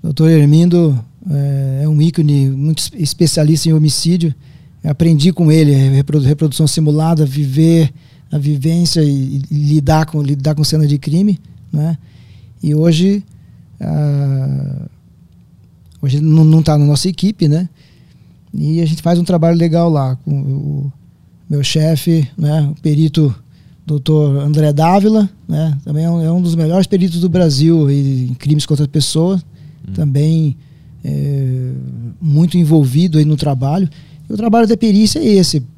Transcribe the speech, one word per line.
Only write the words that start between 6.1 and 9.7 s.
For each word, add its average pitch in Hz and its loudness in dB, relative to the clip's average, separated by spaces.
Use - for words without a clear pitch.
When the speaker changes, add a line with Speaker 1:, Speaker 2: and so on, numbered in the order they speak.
Speaker 1:
reprodução 151 0
simulada, 156 0
viver 151 2
a 151 -4
vivência 156 0
e, 139 -2
e 151 -4
lidar 151 0